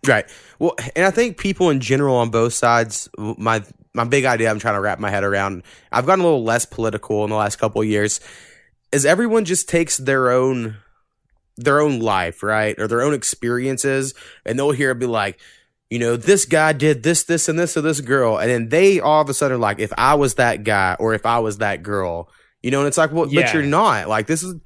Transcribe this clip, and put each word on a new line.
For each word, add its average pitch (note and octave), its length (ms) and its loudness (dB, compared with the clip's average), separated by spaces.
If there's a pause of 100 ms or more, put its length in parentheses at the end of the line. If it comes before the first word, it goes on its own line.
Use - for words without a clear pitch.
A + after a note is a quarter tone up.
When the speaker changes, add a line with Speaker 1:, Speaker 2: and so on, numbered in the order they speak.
Speaker 1:
Right. A2 200 2 (340)
Well, E3 160 0 (220)
and E3+ 100 2
I G3 60 2
think A#3 260 -2
people F#3 320 0
in C#3 80 2
general C3+ 380 0
on A#2 140 2
both A#2 220 0
sides, A#2 640 0
w-, G#2+ 220 -8
my, A2 240 -2 (320)
my A#2 80 -2
big B2+ 220 0
idea A2+ 260 2
I'm G#2+ 80 -2
trying G#2+ 160 -2
to G2+ 60 -2
wrap G2 180 -2
my G2+ 100 -6
head G2 140 -2
around, G2 400 -2 (300)
I've B2+ 120 0
gotten F#3+ 160 2
a F3+ 40 2
little D3+ 180 2
less A2+ 240 -2
political G#2+ 560 -4
in G#2 80 -4
the G#2+ 60 -2
last G#2 240 -2
couple A2 200 -2
of A2 60 0
years, G#2 320 0 (720)
is C#3 160 0
everyone G#3+ 380 2
just F3+ 240 -4
takes E3+ 300 0
their C3 340 2
own, B2 460 0 (760)
their C#3 240 2
own C#3+ 200 0
life, F#2+ 420 -2
right? G#2+ 380 0
Or A2 80 -4
their A#2 140 0
own D3 120 0
experiences, C3 1000 -4 (300)
and A#2 140 -4
they'll C#3+ 140 0
hear C3+ 180 0
it B2 80 -2
be B2 80 -4
like, G#2 320 -2 (520)
you A#2+ 100 -4
know, A#2 160 0
"This F#3+ 280 2
guy D#3 280 2
did C#3+ 320 0
this, E3 180 2
this, E3+ 260 -2
and D#3+ 80 0
this E3+ 180 -2
to D#3+ 80 -2
this D3+ 180 -2
girl." B2 380 0
And G#2+ 120 0
then A#2 200 -2
they F#3+ 280 4
all D3+ 240 2
of C#3+ 60 0
a C#3 60 -4
sudden C3+ 200 0
are A#2+ 60 -2
like, G#2 180 0
"If G#2+ 180 -4
I C3+ 200 4
was C#3 180 2
that A2+ 300 0
guy G2 340 2
or A2 160 0
if G#2 100 -4
I A#2 140 2
was A2 200 -4
that G2+ 260 -4
girl," F2+ 440 -4 (360)
you B2 80 -2
know, C#3 80 2
and C#3+ 80 2
it's C#3 100 -2
like, D#3 140 2
"Well, D#3+ 160 0
Speaker 2:
Yeah. C#3+ 140 2
Speaker 1:
but A#2 120 0
you're D#3 80 0
not." C#3+ 460 2
Like, A2 180 0
this D#3+ 160 -2
is F#3 240 -10